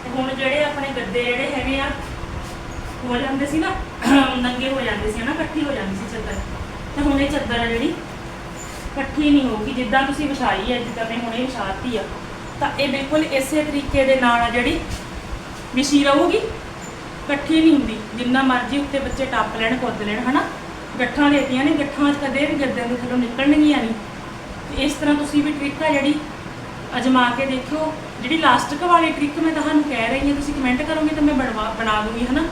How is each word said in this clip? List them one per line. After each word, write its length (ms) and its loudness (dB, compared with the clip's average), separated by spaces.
ਤੇ 60 -8
ਹੁਣ 240 -2
ਜਿਹੜੇ 300 0
ਆਪਣੇ 240 -2
ਗੱਦੇ 260 -2
ਜਿਹੜੇ 280 -2
ਹੈਗੇ 280 -2
ਆ, 100 -2
ਹੋ 80 0
ਜਾਂਦੇ 280 -2
ਸੀ 140 0
ਨਾ, 100 0
<clears throat> 300 6
ਨੰਗੇ 360 0
ਹੋ 100 0
ਜਾਂਦੇ 300 -2
ਸੀ 80 -4
ਨਾ, 120 -2
ਇਕੱਠੀ 320 -2
ਹੋ 80 -2
ਜਾਂਦੀ 240 -4
ਸੀ 60 -6
ਚਾਦਰ। 240 -6
ਤੇ 60 -2
ਹੁਣ 200 4
ਇਹ 80 2
ਚਾਦਰ 300 -2
ਆ 60 0
ਜਿਹੜੀ, 220 0
ਇਕੱਠੀ 1400 -4
ਨਹੀਂ 200 6
ਹੋਊਗੀ। 220 -2
ਜਿੱਦਾਂ 320 2
ਤੁਸੀਂ 260 -2
ਵਿਛਾਈ 440 0
ਆ, 40 0
ਜਿੱਦਾਂ 280 -4
ਮੈਂ 120 -4
ਹੁਣੇ 200 -4
ਵਿਛਾਤੀ 600 -4
ਆ, 60 -2
ਤਾਂ 100 0
ਇਹ 100 2
ਬਿਲਕੁਲ 360 0
ਇਸੇ 380 0
ਤਰੀਕੇ 400 0
ਦੇ 120 6
ਨਾਲ 260 4
ਆ 80 2
ਜਿਹੜੀ 300 0
ਵਿਛੀ 280 4
ਰਹੂਗੀ, 340 6
ਇਕੱਠੀ 1200 -2
ਨਹੀਂ 140 8
ਹੁੰਦੀ। 260 2
ਜਿੰਨਾ 260 2
ਮਰਜ਼ੀ 360 2
ਉੱਤੇ 220 0
ਬੱਚੇ 260 -2
ਟੱਪ 320 -2
ਲੈਣ, 200 0
ਕੁੱਦ 240 -2
ਲੈਣ, 180 -2
ਹਨਾ। 140 4
ਗੱਠਾਂ 300 4
ਦੇਤੀਆਂ 360 2
ਨੇ, 60 4
ਗੱਠਾਂ 420 2
ਕਦੇ 320 0
ਵੀ 160 0
ਗੱਦਿਆਂ 260 -2
ਦੇ 80 -2
ਥੱਲੋਂ 220 -2
ਨਿਕਲਣਗੀਆਂ 600 4
ਨਹੀਂ। 160 0
ਤੇ 140 -2
ਇਸ 100 0
ਤਰ੍ਹਾਂ 220 2
ਤੁਸੀਂ 280 2
ਵੀ 80 0
ਟ੍ਰਿਕ 320 -4
ਆ 60 2
ਜਿਹੜੀ 260 4
ਅਜਮਾ 320 6
ਕੇ 160 0
ਦੇਖਿਓ। 480 -2
ਜਿਹੜੀ 140 0
ਇਲਾਸਟਿਕ 480 4
ਵਾਲੀ 280 6
ਟ੍ਰਿਕ 280 -2
ਮੈਂ 120 2
ਤੁਹਾਨੂੰ 320 2
ਕਹਿ 240 -2
ਰਹੀ 220 0
ਹਾਂ, 60 2
ਤੁਸੀਂ 180 -2
ਕੁਮੈਂਟ 280 0
ਕਰੋਗੇ 340 0
ਤਾਂ 80 2
ਮੈਂ 100 6
ਬਣਵਾ, 460 0
ਬਣਾ 220 2
ਦੂੰਗੀ, 240 -2
ਹਨਾ। 260 2